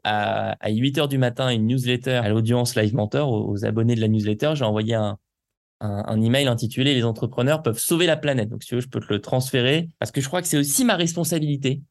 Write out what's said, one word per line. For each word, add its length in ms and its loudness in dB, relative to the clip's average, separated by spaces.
à, 460 0
à, 0 -
à 80 -2
huit 280 0
heures 120 0
du 80 0
matin 320 0
une 180 2
newsletter 560 0
à 60 0
l'audience 480 2
Live 180 2
Mentor, 340 0
aux, 220 0
aux 140 -2
abonnés 300 2
de 40 -2
la 80 2
newsletter. 480 0
J'ai 80 -2
envoyé 300 0
un, 240 -2
un, 260 -4
un 140 0
email 260 2
intitulé « 480 0
Les 80 2
entrepreneurs 580 0
peuvent 180 -2
sauver 260 2
la 100 2
planète ». 360 -2
Donc, 120 -10
si 60 -18
tu 60 -4
veux, 60 0
je 60 -8
peux 140 -6
te 100 -8
le 80 0
transférer 680 0
parce 120 -4
que 100 -2
je 80 -4
crois 120 -2
que 60 -6
c'est 100 2
aussi 280 2
ma 100 4
responsabilité 960 -2